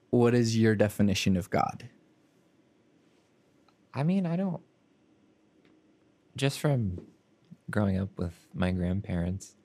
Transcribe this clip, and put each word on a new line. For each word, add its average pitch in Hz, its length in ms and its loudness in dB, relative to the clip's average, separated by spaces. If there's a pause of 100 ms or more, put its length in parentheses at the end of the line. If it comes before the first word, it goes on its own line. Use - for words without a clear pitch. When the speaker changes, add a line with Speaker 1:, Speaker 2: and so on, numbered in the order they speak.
(100)
Speaker 1:
what 120 240 4
is 113 240 2
your 110 160 6
definition 101 640 2
of 87 120 -4
God? - 400 -2 (2000)
Speaker 2:
I 127 80 -4
mean, 180 240 0
I 165 100 -2
don't, 185 240 -4 (1800)
just 135 220 -2
from 117 420 0 (680)
growing 98 280 0
up 95 200 -2
with 87 160 -6 (200)
my 92 180 0
grandparents, 90 840 -4 (100)